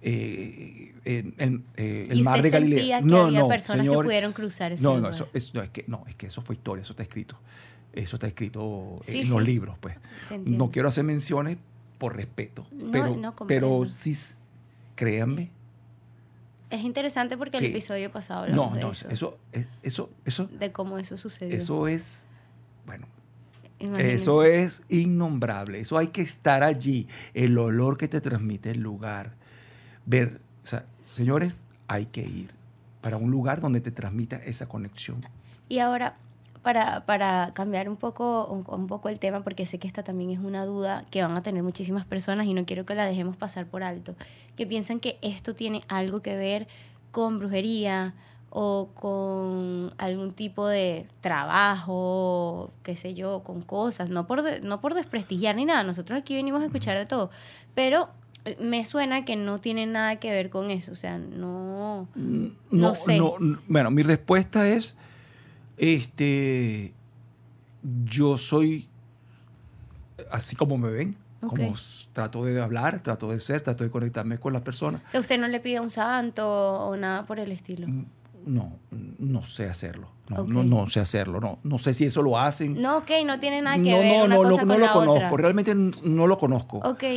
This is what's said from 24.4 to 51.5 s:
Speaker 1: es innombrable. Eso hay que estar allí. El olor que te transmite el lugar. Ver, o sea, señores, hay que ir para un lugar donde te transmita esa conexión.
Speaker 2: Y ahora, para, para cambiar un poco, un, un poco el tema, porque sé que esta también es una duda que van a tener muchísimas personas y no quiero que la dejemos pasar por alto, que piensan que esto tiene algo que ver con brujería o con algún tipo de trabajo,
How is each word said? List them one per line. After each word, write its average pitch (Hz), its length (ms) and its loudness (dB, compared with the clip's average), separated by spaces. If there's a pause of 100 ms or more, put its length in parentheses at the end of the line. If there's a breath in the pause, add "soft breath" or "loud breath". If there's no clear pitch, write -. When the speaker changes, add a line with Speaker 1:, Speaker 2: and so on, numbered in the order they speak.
Speaker 1:
es 170 460 6
innombrable. 131 880 0
Eso 156 180 -2
hay 165 120 2
que 190 120 -4
estar 139 420 2
allí. 135 440 0 (260 loud breath)
El 120 240 4
olor 120 400 2
que 156 100 -2
te 151 140 -2
transmite 110 500 -4
el 117 100 -4
lugar. 104 520 -8 (720 loud breath)
Ver, 120 340 2 (240)
o - 40 -10
sea, - 180 -6 (260)
señores, 147 540 0 (220)
hay 104 200 -4
que - 140 -8
ir 95 300 -8 (500)
para 110 160 -4
un 117 140 0
lugar 135 280 0
donde 131 220 0
te 120 100 -8
transmita 113 460 -6
esa 120 300 -8
conexión. 110 560 -10 (460 soft breath)
Speaker 2:
Y 254 100 -2
ahora, 247 360 0 (480)
para, 233 420 0
para 190 480 2
cambiar 196 340 -2
un 208 100 -8
poco, 233 500 -2
un, 190 200 -6
un 185 200 -6
poco 202 220 -6
el 214 100 -6
tema, 196 240 -2
porque 190 240 -6
sé 180 120 -8
que 196 80 -10
esta 196 160 -10
también 180 280 -6
es 185 80 -4
una 196 260 -6
duda 196 460 -4
que 190 100 -2
van 170 160 0
a 180 60 -4
tener 190 180 -2
muchísimas 185 440 -4
personas 196 420 -2
y 190 80 0
no 180 100 -2
quiero 185 200 -6
que 202 100 -6
la 208 100 0
dejemos 185 320 -4
pasar 190 300 -8
por 185 160 -8
alto, 180 320 -10 (400 loud breath)
que 240 100 -6
piensan 220 340 -4
que 233 220 -8
esto 208 340 -6
tiene 214 320 -6
algo 190 340 -2
que 202 140 -6
ver 202 320 -4 (440 loud breath)
con 226 280 -2
brujería 196 760 -2 (340 loud breath)
o 202 440 -2
con 190 1040 -4
algún 190 360 -4
tipo 208 340 -4
de 185 400 0 (140)
trabajo, 180 1500 0 (120)